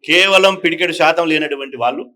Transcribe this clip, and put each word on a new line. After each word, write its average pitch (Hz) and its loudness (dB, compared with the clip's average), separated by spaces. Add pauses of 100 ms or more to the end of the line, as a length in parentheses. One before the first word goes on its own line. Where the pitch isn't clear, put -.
కేవలం 190 4 (100)
పిడికెడు 165 -2
శాతం 165 2
లేనటువంటి 139 -4
వాళ్ళు 139 -2 (120)